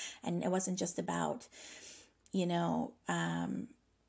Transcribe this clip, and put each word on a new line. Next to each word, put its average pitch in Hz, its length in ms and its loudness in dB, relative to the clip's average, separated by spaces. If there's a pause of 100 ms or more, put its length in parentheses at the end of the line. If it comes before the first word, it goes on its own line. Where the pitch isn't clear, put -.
(240)
And 175 200 0
it 180 80 2
wasn't 185 260 2
just 180 220 -2
about, 170 480 0 (840)
you 185 140 2
know, 170 480 2 (140)
um, 170 640 0 (400)